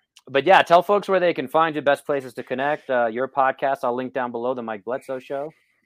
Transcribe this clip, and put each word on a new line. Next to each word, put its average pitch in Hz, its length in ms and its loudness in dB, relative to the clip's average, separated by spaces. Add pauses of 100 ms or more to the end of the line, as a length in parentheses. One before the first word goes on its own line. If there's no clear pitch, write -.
(280)
but 135 180 0
yeah, 170 160 8
tell 175 220 4
folks 202 240 0
where 190 140 2
they 175 120 2
can 139 140 -4
find 160 260 0
you, 147 80 -4
best 135 240 0
places 131 280 -4
to 127 100 -10
connect. 139 460 -4
Uh, 123 180 2
your 123 220 -4
podcast, 135 540 0
I'll 123 120 -2
link 127 180 -6
down 123 200 -4
below, 120 200 -4
The 123 80 -6
Mike 110 220 -10
Bledsoe 131 360 -8
Show. 143 320 -10 (340)